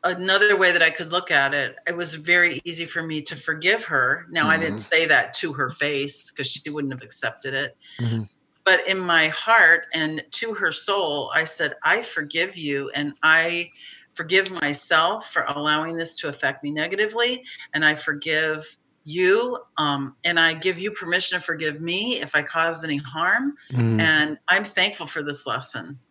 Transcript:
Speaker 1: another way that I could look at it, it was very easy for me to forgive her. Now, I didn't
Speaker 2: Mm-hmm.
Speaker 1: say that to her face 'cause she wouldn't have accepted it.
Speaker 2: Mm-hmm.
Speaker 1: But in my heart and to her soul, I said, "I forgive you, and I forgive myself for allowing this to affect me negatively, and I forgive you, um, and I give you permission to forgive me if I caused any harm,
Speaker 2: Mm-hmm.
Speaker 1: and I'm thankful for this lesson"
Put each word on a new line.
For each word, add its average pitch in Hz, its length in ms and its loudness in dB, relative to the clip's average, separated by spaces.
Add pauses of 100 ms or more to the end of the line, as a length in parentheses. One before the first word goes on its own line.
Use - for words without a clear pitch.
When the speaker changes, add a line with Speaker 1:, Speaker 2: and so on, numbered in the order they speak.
Speaker 1:
another 190 540 4
way 185 140 6
that 170 100 4
I 165 80 6
could 160 220 -6
look 180 180 -2
at 139 240 4
it, 139 220 -2 (120)
it 170 80 -2
was 165 200 -6
very 165 500 2
easy 170 200 -8
for 165 180 -6
me 156 200 -4
to 156 120 -8
forgive 165 500 0
her. 139 460 0
Now, 160 160 2
I 160 100 4
didn't 160 180 -2
Speaker 2:
Mm-hmm. - 20 -6 (180)
Speaker 1:
say 165 100 4
that 147 300 4
to 160 180 -4
her 131 160 -2
face 143 640 -4
'cause 135 160 -6
she - 220 -6
wouldn't 143 240 -6
have 127 100 -14
accepted - 500 -8
it. 139 240 -6 (240)
Speaker 2:
Mm-hmm. 113 220 -2 (400)
Speaker 1:
But 185 240 4
in 190 120 0
my 170 280 4
heart 170 680 4
and 156 380 -2
to 226 240 -6
her 190 160 0
soul, 151 640 -2
I 160 120 2
said, 156 380 -4
"I 180 180 2
forgive 170 560 -4
you, 143 380 -4
and 143 180 -2 (100)
I 170 460 4 (440)
forgive 185 380 2
myself 165 800 0
for 160 160 -2
allowing 151 480 0
this 165 200 -6
to - 120 -6
affect 139 360 -4
me 143 80 -6
negatively, 214 720 -2 (300)
and 156 120 0
I 151 100 6
forgive 156 720 -2 (400)
you, 190 520 2 (200)
um, 143 480 -2
and 170 120 2
I 165 160 6
give 170 240 -2
you 196 140 -4
permission 185 480 -2
to - 60 -10
forgive 156 340 -4
me 185 400 -4
if 143 160 -8
I 147 60 2
caused 160 420 -2
any 151 140 -2
harm, 190 580 -2 (160)
Speaker 2:
Mm-hmm. 113 300 2
Speaker 1:
and 156 360 2 (120)
I'm 196 160 4
thankful 190 420 -2
for 151 160 -6
this 143 240 -6
lesson" 123 500 -6 (140)